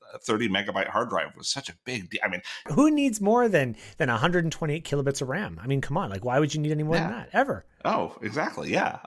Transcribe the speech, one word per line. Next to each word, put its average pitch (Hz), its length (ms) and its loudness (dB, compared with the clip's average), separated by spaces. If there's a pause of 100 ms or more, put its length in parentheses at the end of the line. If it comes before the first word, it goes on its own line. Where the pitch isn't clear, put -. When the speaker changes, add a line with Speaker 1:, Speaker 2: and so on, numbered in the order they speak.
(220)
Speaker 1:
thirty 110 260 2
megabyte 98 400 0
hard 113 220 0
drive 80 260 -2
was - 120 -8
such - 200 -4
a 85 60 -12 (100)
big 113 240 -6
de-, - 140 -6
I 104 60 2
mean 90 120 -6 (280)
Speaker 2:
Who 277 220 6
needs 277 300 2
more 226 280 4
than, 135 280 2 (220)
than 143 100 2
a 117 80 2
hundred 170 280 4
and 160 80 -2
twenty-eight 156 320 -4
kilobits 139 360 0
of 127 80 -4
ram? 156 320 -6
I 120 60 -10
mean, 135 140 2
come - 160 -4
on, 175 140 -2
like, 98 140 -6
why 123 140 2
would 151 160 2
you 151 60 -2
need 151 100 0
any 151 140 0
more 156 100 0
than 165 160 2
Speaker 1:
Yeah. 233 60 -6
Speaker 2:
that, - 160 -12
ever? 247 340 2 (180)
Speaker 1:
Oh, 107 380 0
exactly, 123 480 -4
yeah. 180 360 0